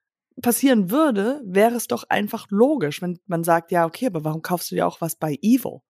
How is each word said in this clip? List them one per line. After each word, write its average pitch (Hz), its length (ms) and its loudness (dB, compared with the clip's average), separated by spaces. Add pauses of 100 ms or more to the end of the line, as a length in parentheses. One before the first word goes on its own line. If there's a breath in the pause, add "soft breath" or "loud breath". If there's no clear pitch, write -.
(420)
passieren 233 500 2
würde, 269 540 0
wäre 202 300 4
es 233 120 -6
doch 240 220 -6
einfach 208 400 -2
logisch, 208 520 2
wenn 180 240 -6
man 170 180 -4
sagt, 170 280 2
ja, 170 140 4
okay, 202 220 -6
aber 165 160 -4
warum 156 180 -4
kaufst - 300 -6
du 180 40 -8
dir 175 120 0
auch - 140 -6
was 165 140 -6
bei 151 260 -4
Evil? 233 400 0 (100)